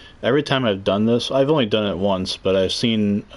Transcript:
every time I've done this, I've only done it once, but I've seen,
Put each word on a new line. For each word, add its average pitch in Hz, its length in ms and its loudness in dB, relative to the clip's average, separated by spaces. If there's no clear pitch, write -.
every 131 220 2
time 135 220 -2
I've 98 180 0
done 101 240 2
this, 117 240 0
I've 135 180 2
only 151 160 2
done 107 220 0
it 98 100 -4
once, 95 400 -2
but 95 180 0
I've 92 160 0
seen, 107 540 -2